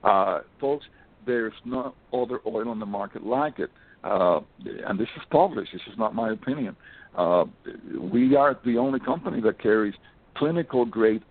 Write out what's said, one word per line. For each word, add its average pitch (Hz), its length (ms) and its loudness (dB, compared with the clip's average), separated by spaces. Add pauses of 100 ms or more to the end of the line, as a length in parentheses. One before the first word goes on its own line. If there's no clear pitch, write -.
Uh, 98 360 4 (200)
folks, 143 260 -2 (400)
there's 117 260 -2 (120)
no 127 300 -8 (180)
other 123 340 -4
oil 113 220 -4
on 113 100 -6
the 110 80 -8
market 101 380 -8
like 135 340 -2
it. 87 120 -6 (340)
Uh, 90 360 2 (460)
and 98 120 -4
this 117 180 -2
is 156 140 -14
published. 156 420 2
This 90 180 -12
is 104 80 -14
not 110 160 -2
my 113 180 -2
opinion. 127 440 -6 (400)
Uh, 87 280 4 (680)
we 127 220 6
are 139 300 4
the 120 120 2
only 131 220 0
company 147 420 -4
that 107 200 0
carries 107 340 2 (420)
clinical 147 480 0
grade 110 460 2